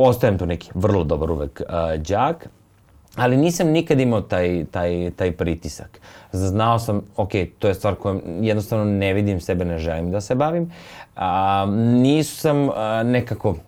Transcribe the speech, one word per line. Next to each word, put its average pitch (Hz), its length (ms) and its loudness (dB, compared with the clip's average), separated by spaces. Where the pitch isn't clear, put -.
ostajem 120 380 4
tu 87 80 -2
neki 85 280 -4
vrlo 95 300 2
dobar 78 260 0
uvek, 73 320 -4
a, 82 360 -2
đak, 107 500 -2
ali 123 200 2
nisam 170 320 2
nikad 160 320 2
imao 120 200 2
taj, 90 460 0
taj, 87 440 -2
taj 92 220 -2
pritisak. - 680 -6
Znao 104 460 0
sam, 107 240 -2
ok, 101 140 -2
to 104 100 0
je 95 60 2
stvar 98 200 -2
kojom 95 260 -4
jednostavno 107 440 0
ne 98 280 2
vidim 101 280 0
sebe, 90 240 -2
ne 85 140 -2
želim 82 320 -2
da 101 100 -2
se 101 140 -4
bavim. 165 380 -2
A, 95 500 0
nisam, 143 760 2
a, 110 340 -2
nekako 117 520 0